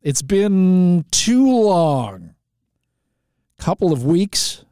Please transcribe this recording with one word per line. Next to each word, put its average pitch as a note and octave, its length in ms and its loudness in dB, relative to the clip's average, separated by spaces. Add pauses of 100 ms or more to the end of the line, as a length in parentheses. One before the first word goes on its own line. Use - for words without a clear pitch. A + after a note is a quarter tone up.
It's C#3+ 200 -4
been F#3 880 2
too B3+ 400 2
long. D3+ 840 0 (1200)
Couple E3+ 340 -2
of B2+ 120 -4
weeks. F3 680 -2